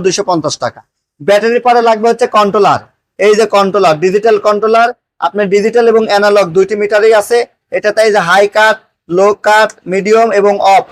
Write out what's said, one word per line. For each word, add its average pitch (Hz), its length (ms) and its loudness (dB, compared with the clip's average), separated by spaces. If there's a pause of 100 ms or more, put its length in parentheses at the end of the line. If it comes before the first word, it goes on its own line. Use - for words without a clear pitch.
দুইশো 190 240 -2
পঞ্চাশ 156 340 -4
টাকা। 113 160 -10 (420)
ব্যাটারির 220 460 -2
পরে 240 140 2
লাগবে 226 300 0
হচ্ছে 233 160 -2
কন্ট্রোলার। 202 540 0 (380)
এই 208 200 2
যে 226 60 2 (100)
কন্ট্রোলার, 196 440 0
ডিজিটাল 202 360 0 (120)
কন্ট্রোলার, 220 420 0 (300)
আপনার 202 300 -4
ডিজিটাল 220 380 0
এবং 220 200 2
অ্যানালগ 202 480 2
দুইটি 196 200 0
মিটারেই 208 460 0
আছে। 240 160 -2 (340)
এটাতে 208 300 -2
এই 220 140 2
যে 202 120 2
হাই 196 200 2
কাট, 214 300 0 (320)
লো 190 180 0 (200)
কাট, 214 220 2 (240)
মিডিয়াম 214 340 0 (120)
এবং 202 140 2 (220)
অফ, 180 160 2